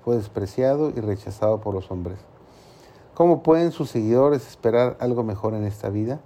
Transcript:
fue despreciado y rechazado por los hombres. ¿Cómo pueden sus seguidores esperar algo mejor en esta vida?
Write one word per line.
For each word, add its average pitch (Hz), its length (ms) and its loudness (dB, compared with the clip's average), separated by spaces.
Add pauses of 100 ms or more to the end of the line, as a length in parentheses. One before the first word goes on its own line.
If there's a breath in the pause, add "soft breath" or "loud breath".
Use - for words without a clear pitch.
fue 120 100 0
despreciado 127 760 -2
y 120 100 -6
rechazado 104 600 -2
por 104 140 -6
los 92 160 -8
hombres. 92 300 -8 (920 loud breath)
¿Cómo 170 300 4
pueden 165 300 4
sus 139 180 -6
seguidores 123 560 2
esperar 120 540 0
algo 120 240 -2
mejor 110 300 -4
en 107 100 -4
esta 101 240 -6
vida? 110 360 -4